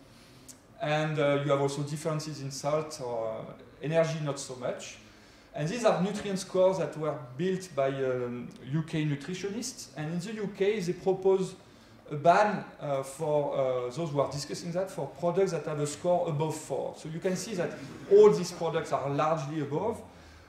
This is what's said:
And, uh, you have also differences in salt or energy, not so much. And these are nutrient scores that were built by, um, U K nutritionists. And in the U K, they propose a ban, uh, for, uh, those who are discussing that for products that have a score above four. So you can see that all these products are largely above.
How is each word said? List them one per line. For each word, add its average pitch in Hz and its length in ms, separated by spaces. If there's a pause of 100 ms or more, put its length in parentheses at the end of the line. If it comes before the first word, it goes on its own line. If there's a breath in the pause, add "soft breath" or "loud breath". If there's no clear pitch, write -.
(800 loud breath)
And, 151 380
uh, 143 260
you 143 80
have 139 100
also 139 200
differences 151 600
in 135 80
salt 151 520
or 113 440 (360)
energy, 160 400
not 143 160
so 131 180
much. - 420 (560 loud breath)
And 151 140
these 233 180
are 165 160
nutrient 202 360
scores 185 400
that 151 200
were 151 160 (240)
built 185 360
by, 135 140
um, 127 600 (220)
U 156 120
K 156 240
nutritionists. 180 920
And 156 160
in 175 60
the 220 240
U 185 120
K, 202 260
they 170 120
propose 190 640 (560 loud breath)
a 151 60
ban, 180 480 (160)
uh, 143 220
for, 151 520
uh, 127 360
those 156 200
who 143 100
are 131 100
discussing 170 420
that 180 180
for 143 160 (120)
products 175 340
that 156 120
have 151 160
a 147 60
score 175 420
above 156 260
four. - 420
So - 120
you 160 120
can 185 160
see 226 180
that 151 180 (380 loud breath)
all 208 200
these 170 220
products 160 400
are 139 160
largely 147 520
above. 160 420 (460 loud breath)